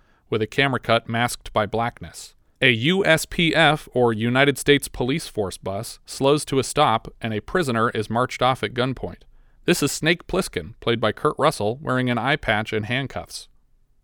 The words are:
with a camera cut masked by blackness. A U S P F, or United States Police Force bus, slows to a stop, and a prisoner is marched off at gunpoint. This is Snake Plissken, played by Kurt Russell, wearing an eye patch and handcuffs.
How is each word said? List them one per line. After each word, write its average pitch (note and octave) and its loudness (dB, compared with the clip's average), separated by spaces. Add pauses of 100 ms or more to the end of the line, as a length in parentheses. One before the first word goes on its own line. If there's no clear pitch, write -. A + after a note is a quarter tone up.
(300)
with A2 -2
a A2 -2
camera C#3 0
cut A#2 0
masked A#2 -4
by G#2+ 0
blackness. - -6 (260)
A C3 6
U D3 0
S D#3+ 2
P - 0
F, D3+ 4
or A#2+ 4
United B2 2
States C#3+ 2
Police C3+ -4
Force F#2+ -6
bus, G2 -8
slows C#3+ 2
to C3+ 0
a C3 0
stop, B2+ 0 (100)
and A2+ -4
a G#2+ -2
prisoner A#2+ 0
is G#2+ -4
marched A#2+ -2
off B2+ 2
at A2 -6
gunpoint. A#2+ -4 (420)
This - 2
is C#3 0
Snake D#3+ -2
Plissken, B2+ -4
played A#2+ 0
by G#2+ 2
Kurt - -2
Russell, B2 0
wearing B2+ 0
an A#2+ 0
eye B2+ 0
patch A2 -2
and A2 -2
handcuffs. B2 -8 (560)